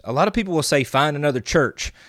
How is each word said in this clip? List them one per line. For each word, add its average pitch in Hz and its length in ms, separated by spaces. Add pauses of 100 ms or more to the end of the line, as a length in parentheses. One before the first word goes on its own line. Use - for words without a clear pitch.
A 110 80
lot 165 160
of - 40
people 190 200
will 156 100
say, 139 220
"Find 147 320
another 143 240
church." - 500 (180)